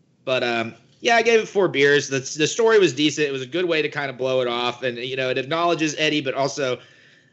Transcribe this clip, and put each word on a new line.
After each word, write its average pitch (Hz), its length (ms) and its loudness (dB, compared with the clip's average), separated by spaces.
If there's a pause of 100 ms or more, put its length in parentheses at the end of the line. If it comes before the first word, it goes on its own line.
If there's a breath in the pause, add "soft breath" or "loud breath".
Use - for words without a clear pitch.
(240)
But, 127 200 -2
um, 113 300 -2 (280)
yeah, 233 160 2
I 226 40 4
gave 226 200 4
it - 60 -6
four 190 200 2
beers. 143 400 4
The, 135 120 -2
the 147 280 -2
story 226 320 4
was 170 140 6
decent. 147 340 0
It 139 40 -6
was 135 100 -6
a 127 60 -8
good 170 180 -4
way 165 160 0
to 147 80 -4
kinda 143 240 -6
blow 131 280 0
it 123 60 0
off. 120 360 -4
And, 120 140 -4
you 127 180 -8
know, 131 140 -2
it 131 80 -2
acknowledges 156 600 0
Eddie, 151 240 0
but 131 120 -4
also 135 460 -4 (540 loud breath)